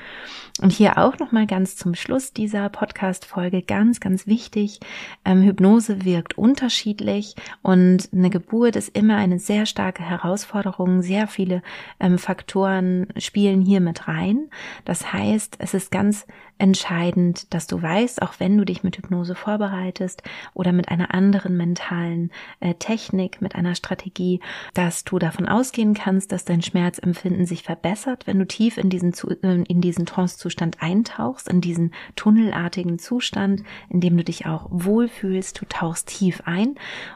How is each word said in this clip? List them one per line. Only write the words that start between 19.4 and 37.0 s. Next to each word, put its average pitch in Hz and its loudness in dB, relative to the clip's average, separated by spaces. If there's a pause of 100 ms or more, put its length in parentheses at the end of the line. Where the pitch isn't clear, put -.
oder 180 2
mit 180 4
einer 175 0
anderen 190 4
mentalen, 170 -2 (300)
äh, 175 0
Technik, 190 -4
mit 190 -6
einer 175 -2
Strategie, 180 -4 (340)
dass 175 -2
du 185 -2
davon 170 -2
ausgehen 220 2
kannst, 190 0
dass 185 -4
dein 170 2
Schmerzempfinden 175 0
sich 175 -6
verbessert, 196 -6
wenn 190 2
du 190 2
tief 226 0
in 190 0
diesen 180 0
Zu-, - -6
äh, 180 0
in 175 0
diesen 175 0
Trance-Zustand 175 -4
eintauchst, 220 -4
in 180 2
diesen 170 -2 (240)
tunnelartigen 175 0
Zustand, 196 -2 (260)
in 175 0
dem 175 4
du 170 4
dich - -8
auch 160 -6
wohlfühlst. 190 0
Du - -14
tauchst - -6
tief - -2
ein 208 0 (400)